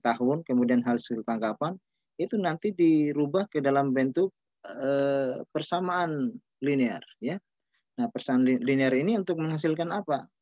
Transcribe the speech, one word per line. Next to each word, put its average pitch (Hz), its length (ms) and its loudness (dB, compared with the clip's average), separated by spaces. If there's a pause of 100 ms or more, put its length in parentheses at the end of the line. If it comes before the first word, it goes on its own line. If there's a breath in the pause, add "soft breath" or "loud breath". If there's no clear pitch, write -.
tahun, 123 400 2
kemudian 123 400 2
hasil 120 400 -2
tangkapan 113 560 -4 (400)
itu 196 160 -2
nanti 185 400 -2
dirubah 151 720 2
ke 147 160 -4
dalam 139 320 2
bentuk, 135 400 0 (320)
eh, 139 800 -2
persamaan 165 880 -2 (240)
linear 135 420 0 (220)
ya. 165 160 -4 (580)
Nah, 120 140 -2
persamaan 127 340 0
li-, 127 160 2
linear 135 320 2
ini 180 240 2
untuk 175 240 -2
menghasilkan 160 480 -2
apa? 165 380 -4 (140)